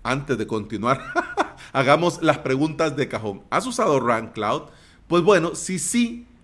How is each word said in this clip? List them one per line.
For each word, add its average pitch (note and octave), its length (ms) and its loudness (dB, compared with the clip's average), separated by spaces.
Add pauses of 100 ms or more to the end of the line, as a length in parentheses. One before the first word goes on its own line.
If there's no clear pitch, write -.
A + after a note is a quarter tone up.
Antes C3+ 360 -2
de G#2+ 100 -4
continuar, A2 520 -2 (380)
<laughs> - 360 -6
hagamos D3+ 500 2
las D3 160 2
preguntas D3 560 0
de C3 120 -2
cajón. G#2+ 440 -8
¿Has F#3+ 160 0
usado A3+ 320 2
Run A2+ 300 0
Cloud? A2+ 340 -4 (440)
Pues E3+ 160 2
bueno, F3 300 4
si F3+ 240 -6
sí A#3 500 -2 (160)